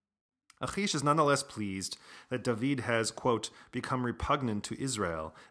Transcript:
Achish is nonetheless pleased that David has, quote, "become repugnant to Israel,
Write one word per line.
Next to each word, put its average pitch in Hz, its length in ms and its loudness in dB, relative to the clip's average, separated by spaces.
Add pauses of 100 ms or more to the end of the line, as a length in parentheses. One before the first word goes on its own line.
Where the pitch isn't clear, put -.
(600)
Achish 196 340 -2
is 139 100 0
nonetheless 147 400 6
pleased 98 540 -6 (320)
that 123 120 -2
David 127 380 0
has, 113 320 2
quote, 113 380 0 (200)
"become 127 340 -2
repugnant 120 600 0
to - 160 -10
Israel, 87 540 -2 (160)